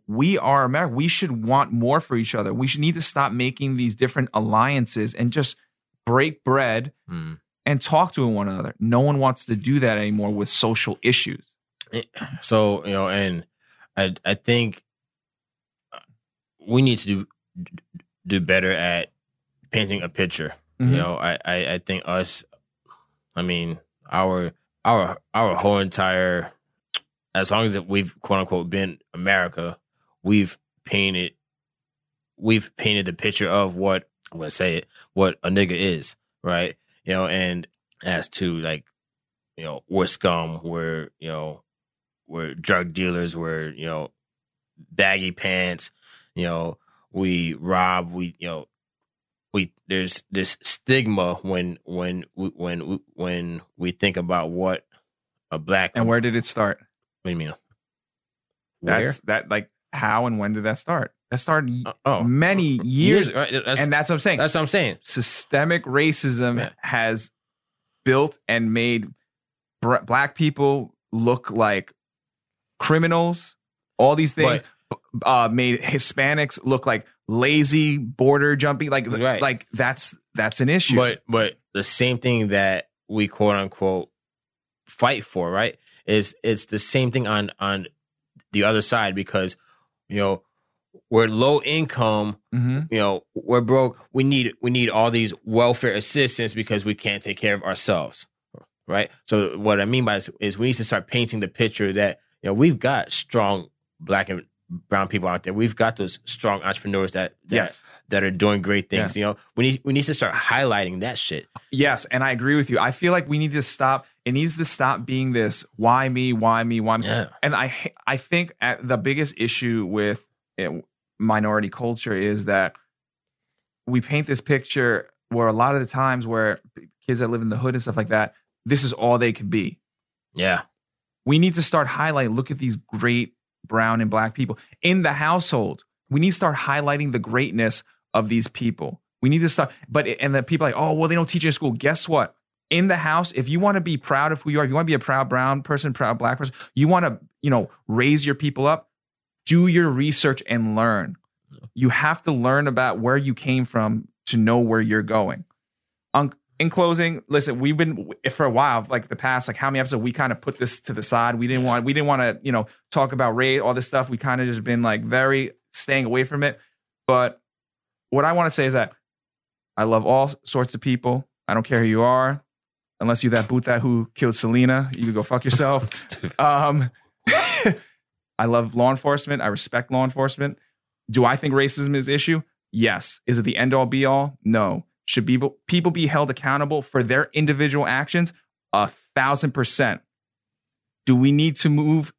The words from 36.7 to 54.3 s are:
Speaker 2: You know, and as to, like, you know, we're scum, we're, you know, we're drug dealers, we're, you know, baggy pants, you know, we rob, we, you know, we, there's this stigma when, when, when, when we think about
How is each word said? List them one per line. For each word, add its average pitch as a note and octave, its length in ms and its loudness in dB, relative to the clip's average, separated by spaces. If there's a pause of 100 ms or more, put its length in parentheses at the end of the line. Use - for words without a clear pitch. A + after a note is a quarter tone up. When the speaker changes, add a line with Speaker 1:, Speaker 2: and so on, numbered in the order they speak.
Speaker 2:
You F#2 100 -4
know, F#2 140 0
and F2+ 400 -2 (360)
as F2 260 -4
to, F2 300 -4
like, D#2+ 260 -8 (720)
you D#2+ 80 -14
know, D2 240 -12
we're F#2 180 0
scum, E2 560 -2
we're, E2 460 -6 (100)
you D#2+ 100 -14
know, D#2 340 -10 (640)
we're D#2+ 260 -10
drug F2 400 -2
dealers, F2 420 -4
we're, D#2+ 360 -6
you C2+ 140 -14
know, D#2 260 -8 (800)
baggy F#2+ 400 0
pants, F2+ 600 -4 (440)
you F2 100 -4
know, E2 320 -4 (340)
we F2+ 420 -2
rob, F2+ 600 0
we, F2+ 260 -8
you F2 80 -10
know, D#2+ 200 -10 (840)
we, F2+ 200 -2 (160)
there's F#2 420 -4
this F#2+ 320 -2
stigma G#2 800 0
when, F2+ 420 -4
when, F2+ 400 -6 (120)
when, F2 640 -6 (140)
when F2 460 -6 (140)
we F2+ 160 -4
think G2 240 0
about F2 340 -2